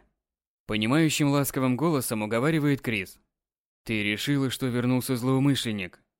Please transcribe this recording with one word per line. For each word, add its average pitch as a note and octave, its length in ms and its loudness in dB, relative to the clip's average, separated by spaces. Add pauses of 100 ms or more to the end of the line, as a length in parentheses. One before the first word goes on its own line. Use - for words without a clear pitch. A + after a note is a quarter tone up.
(640)
Понимающим C#3 640 2
ласковым C3+ 480 2
голосом C3 440 0
уговаривает C#3 600 0
Крис. G#2+ 380 -6 (680)
Ты G#2+ 180 -4
решила, C3 460 0
что B2+ 180 -4
вернулся B2 480 0
злоумышленник, B2 840 0 (200)